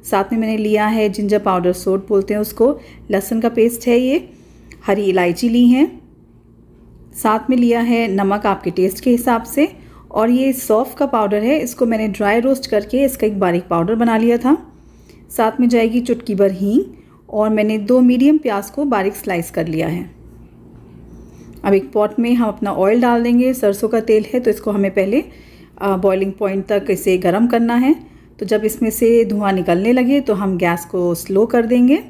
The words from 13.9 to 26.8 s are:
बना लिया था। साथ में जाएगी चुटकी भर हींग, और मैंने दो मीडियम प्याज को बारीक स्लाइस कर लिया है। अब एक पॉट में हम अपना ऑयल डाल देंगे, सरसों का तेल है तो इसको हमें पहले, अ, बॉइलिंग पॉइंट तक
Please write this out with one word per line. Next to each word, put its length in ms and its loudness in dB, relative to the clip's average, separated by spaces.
बना 220 2
लिया 200 2
था। 360 0
साथ 220 0
में 100 4
जाएगी 320 2
चुटकी 340 -4
भर 160 2
हींग, 320 0
और 200 0
मैंने 280 0
दो 240 2
मीडियम 360 4
प्याज 320 -2
को 160 -4
बारीक 280 0
स्लाइस 380 -6
कर 160 -4
लिया 200 -4
है। 340 -8
अब 80 2
एक 180 0
पॉट 280 0
में 140 0
हम 140 0
अपना 240 -6
ऑयल 300 2
डाल 220 2
देंगे, 300 2
सरसों 360 -2
का 100 0
तेल 340 2
है 60 0
तो 100 0
इसको 220 -4
हमें 200 0
पहले, 320 0
अ, 160 0
बॉइलिंग 360 0
पॉइंट 320 -4
तक 240 -2